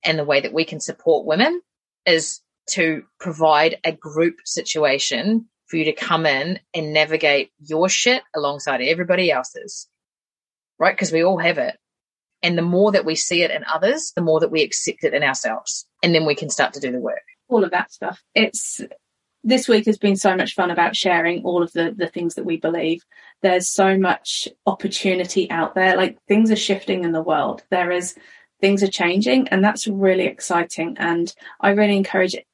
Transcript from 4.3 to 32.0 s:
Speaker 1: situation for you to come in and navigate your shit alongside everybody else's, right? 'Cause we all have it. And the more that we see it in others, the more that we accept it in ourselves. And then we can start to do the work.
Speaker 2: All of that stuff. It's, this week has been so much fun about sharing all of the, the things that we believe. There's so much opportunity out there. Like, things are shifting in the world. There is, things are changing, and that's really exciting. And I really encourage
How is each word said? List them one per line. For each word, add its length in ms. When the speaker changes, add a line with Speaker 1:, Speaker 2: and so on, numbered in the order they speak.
Speaker 1:
situation 1000
for 100
you 80
to 80
come 320
in 340
and 200
navigate 680
your 280
shit 360
alongside 460
everybody 500
else's, 560
right? 180
'Cause 140
we 120
all 140
have 220
it. 180
And 160
the 60
more 280
that 140
we 80
see 300
it 80
in 140
others, 500
the 80
more 160
that 100
we 140
accept 400
it 100
in 80
ourselves. 680
And 140
then 100
we 80
can 160
start 240
to 60
do 120
the 80
work. 220
Speaker 2:
All 140
of 60
that 220
stuff. 320
It's, 480
this 240
week 180
has 140
been 160
so 200
much 200
fun 160
about 240
sharing 480
all 180
of 120
the, 220
the 120
things 260
that 120
we 120
believe. 460
There's 260
so 260
much 520
opportunity 840
out 240
there. 220
Like, 200
things 220
are 60
shifting 480
in 80
the 100
world. 480
There 220
is, 240
things 220
are 60
changing, 600
and 140
that's 220
really 400
exciting. 720
And 340
I 100
really 240
encourage 400